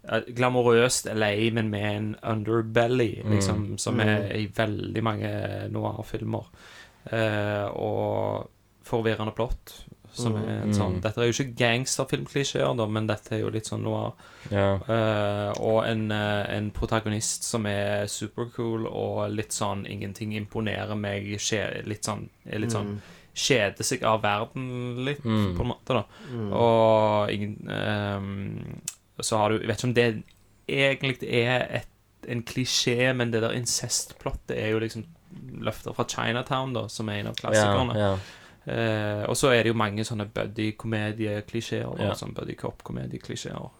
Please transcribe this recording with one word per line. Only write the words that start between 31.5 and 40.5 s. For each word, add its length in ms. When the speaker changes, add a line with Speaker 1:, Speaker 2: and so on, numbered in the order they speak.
Speaker 1:
et, 100
en 140
klisjé, 760
men 140
det 120
der 100
incestplottet 1080
er 140
jo 80
liksom 240
løfter 340
fra 100
Chinatown, 720
da, 140
som 200
er 120
en 80
av 80
klassikerne. 580
Speaker 2:
Ja, 220
ja. 20
Speaker 1:
Eh, 600
og 100
så 120
er 140
det 60
jo 60
mange 300
sånne 300
buddy-komedie-klisjeer, 1600